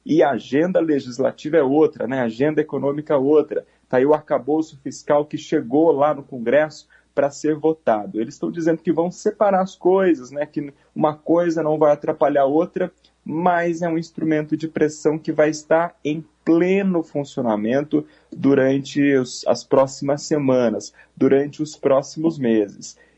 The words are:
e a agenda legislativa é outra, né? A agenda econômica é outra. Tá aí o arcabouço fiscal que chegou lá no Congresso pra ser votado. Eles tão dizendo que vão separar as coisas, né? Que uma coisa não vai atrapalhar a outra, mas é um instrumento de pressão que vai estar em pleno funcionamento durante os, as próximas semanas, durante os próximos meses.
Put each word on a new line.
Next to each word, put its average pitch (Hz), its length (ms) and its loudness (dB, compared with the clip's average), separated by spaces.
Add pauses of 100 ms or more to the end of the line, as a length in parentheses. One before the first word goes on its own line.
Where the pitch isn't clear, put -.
e 156 180 2
a 147 80 4
agenda 160 500 0
legislativa 135 760 -2
é 151 40 4
outra, 135 440 2
né? 131 140 -2
A 123 40 0
agenda 135 360 0
econômica 147 540 -4
é - 20 4
outra. 143 500 2 (220)
Tá 127 100 0
aí 131 80 4
o 151 80 4
arcabouço 147 680 -2
fiscal 147 440 -2
que 151 100 -10
chegou 147 560 0
lá 143 220 2
no 139 80 -14
Congresso 135 680 -2 (260)
pra 143 140 0
ser 151 280 -4
votado. 110 640 -2
Eles 127 180 -8
tão 165 120 -6
dizendo 165 320 -2
que 175 100 0
vão 170 180 0
separar 202 520 0
as 190 140 -8
coisas, 180 540 2
né? 147 160 -6
Que 147 260 -10 (220)
uma 151 200 0
coisa 165 480 0
não 156 140 0
vai 151 160 4
atrapalhar 147 500 0
a 139 40 4
outra, 180 440 0 (340)
mas 170 580 -2
é 175 60 -2
um 165 100 -2
instrumento 156 580 -4
de 156 120 -4
pressão 151 500 -2
que 156 140 -8
vai 156 180 2
estar 160 540 -2
em 151 200 -4 (200)
pleno 180 580 2
funcionamento 139 1040 -2 (260)
durante 135 840 2
os, 127 300 -4
as - 180 0
próximas 139 580 0
semanas, 127 720 0 (200)
durante 139 480 2
os 151 140 -10
próximos 151 640 0
meses. 113 580 -2 (220)